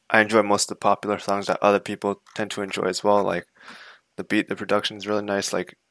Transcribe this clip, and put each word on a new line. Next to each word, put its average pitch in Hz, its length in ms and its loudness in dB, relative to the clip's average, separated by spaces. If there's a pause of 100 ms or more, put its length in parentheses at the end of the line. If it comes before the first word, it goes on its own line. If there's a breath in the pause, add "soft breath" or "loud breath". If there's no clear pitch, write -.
I 113 120 6
enjoy 107 220 4
most 101 280 0
of 101 60 -12
the - 40 -14
popular 101 380 0
songs 98 280 -4
that - 160 0
other 101 180 6
people 101 420 -6 (120)
tend 107 180 -6
to 104 100 -6
enjoy 98 220 -4
as 95 180 -2
well. 101 220 4
Like, 90 220 -4 (720 loud breath)
the 95 80 -8
beat, 104 240 0
the 104 80 -4
production 101 420 -2
is 95 80 -12
really 104 180 0
nice. 101 280 -2
Like, 90 220 -4 (160)